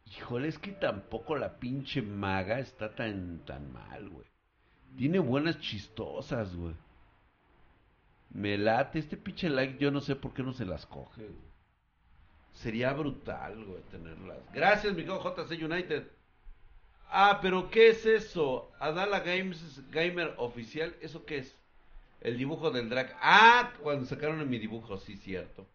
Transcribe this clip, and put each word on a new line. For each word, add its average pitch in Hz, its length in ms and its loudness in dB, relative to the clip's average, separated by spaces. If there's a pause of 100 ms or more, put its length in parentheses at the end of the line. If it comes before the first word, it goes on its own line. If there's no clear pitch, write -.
Híjole, 127 420 -6
es 160 100 -4
que 196 140 -10
tampoco 117 640 -4
la 110 240 -4
pinche 131 420 -4
maga 98 560 0
está 117 380 -8
tan, 90 500 -6
tan 71 260 -12
mal, 58 380 -14
güey. 69 160 -18 (720)
Tiene 160 220 2
buenas 147 400 2
chistosas, 95 960 -6
güey. 85 180 -6 (1600)
Me 101 280 -2
late. 110 400 2
Este 156 200 -6
pinche 185 320 -4
like, 135 280 0
yo 143 140 2
no 139 100 -2
sé 135 140 -2
por 127 180 -8
qué 139 80 -6
no 127 120 -4
se 117 120 -4
las 82 220 -8
coge, 104 400 -16
güey. - 200 -18 (1040)
Sería 120 400 -2
brutal, 110 720 -6
güey, 90 180 -14
tenerlas. 82 560 -14 (120)
Gracias, 196 440 4
mi 160 80 -4
hijo 175 160 -4
J 175 280 -6
C 160 160 -6
United. 160 480 -4 (1000)
Ah, 196 320 6
pero 185 280 0
¿qué 226 200 12
es 220 160 4
eso? 175 760 2
Adala 180 400 0
Games, 165 720 -4
Gamer 170 460 0
Oficial, 120 640 -4
¿eso 156 260 -12
qué 151 120 -6
es? 127 180 -10 (640)
El 120 180 -2
dibujo 147 340 0
del 120 180 -2
drag. 127 320 -2
Ah, 226 600 10
cuando 143 240 -2
sacaron 151 440 -4
mi 123 80 0
dibujo, 107 400 -6
sí, 98 200 -14
cierto. 92 580 -10